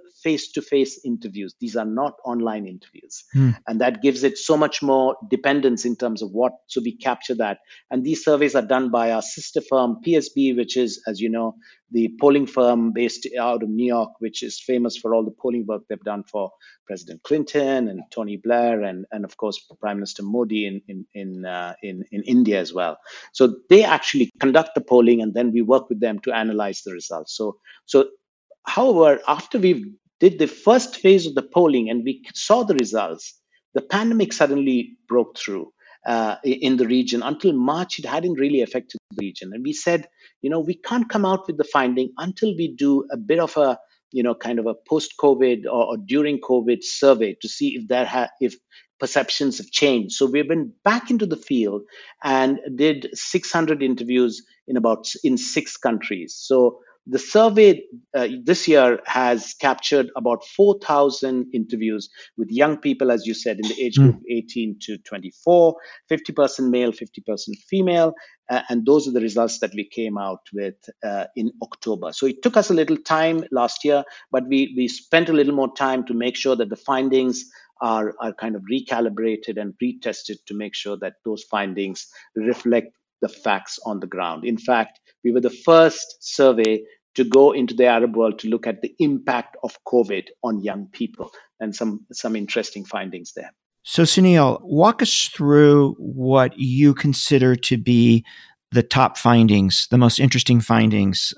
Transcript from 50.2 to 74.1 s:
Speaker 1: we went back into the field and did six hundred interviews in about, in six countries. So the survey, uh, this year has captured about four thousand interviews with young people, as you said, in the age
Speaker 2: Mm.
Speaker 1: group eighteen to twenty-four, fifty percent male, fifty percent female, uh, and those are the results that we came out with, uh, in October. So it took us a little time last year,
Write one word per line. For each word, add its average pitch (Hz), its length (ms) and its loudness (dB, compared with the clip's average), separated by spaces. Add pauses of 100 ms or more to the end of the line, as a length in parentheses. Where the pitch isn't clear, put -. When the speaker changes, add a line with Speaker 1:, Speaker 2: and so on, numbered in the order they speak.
Speaker 1:
we 135 180 2
went 147 400 -4
back 233 280 0
into 214 160 0
the 160 100 -4
field 104 460 -2 (420)
and 135 340 0 (160)
did 139 380 0
six - 400 -6
hundred 156 300 0
interviews 123 600 0 (240)
in 127 120 -2
about, 113 280 0 (160)
in 127 140 2
six - 400 -6
countries. 101 580 -6
So 127 460 2 (280)
the 127 120 -2
survey, 214 640 6 (320)
uh, 123 100 0 (160)
this 170 240 0
year 131 400 6
has 120 480 -2
captured 135 640 0
about 120 280 -2
four 202 360 2
thousand 135 760 0
interviews 110 560 -4 (260)
with 110 140 -6
young 143 280 2
people, 131 340 0
as 107 140 -2
you 113 80 -4
said, 107 260 -6
in 107 80 -4
the 110 120 -8
age 123 160 -4
Speaker 2:
Mm. 139 60 6
Speaker 1:
group 120 260 4
eighteen 113 540 -6
to 107 160 -12
twenty-four, 165 800 2 (320)
fifty 160 240 -4
percent 135 380 0
male, 123 200 0
fifty 110 300 -12
percent 104 380 -10 (120)
female, 175 420 2 (380)
uh, 123 180 -2
and 120 160 -2
those 147 220 4
are 131 60 -4
the 120 80 0
results 113 400 -2
that 101 140 -4
we 104 140 -8
came 110 300 -6
out 98 220 -8 (120)
with, 98 220 -8 (300)
uh, 101 220 -6 (100)
in 117 160 -4 (100)
October. 95 500 -8
So - 140 -2
it 131 160 -4
took 233 140 0
us 208 140 4
a 180 40 2
little 160 220 2
time 160 560 0
last 120 320 -2
year, 147 180 2 (300)